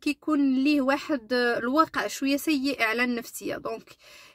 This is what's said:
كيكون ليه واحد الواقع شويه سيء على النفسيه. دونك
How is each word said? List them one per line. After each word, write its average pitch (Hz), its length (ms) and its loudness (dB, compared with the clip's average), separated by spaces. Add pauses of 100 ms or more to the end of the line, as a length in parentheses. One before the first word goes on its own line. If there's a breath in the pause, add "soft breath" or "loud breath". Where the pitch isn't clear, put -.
كيكون 285 540 0
ليه 285 260 4
واحد 262 520 -2
الواقع 247 760 2
شويه 277 300 0
سيء 277 460 -2
على 226 220 0
النفسيه. 233 520 -6
دونك 220 400 -10 (380 loud breath)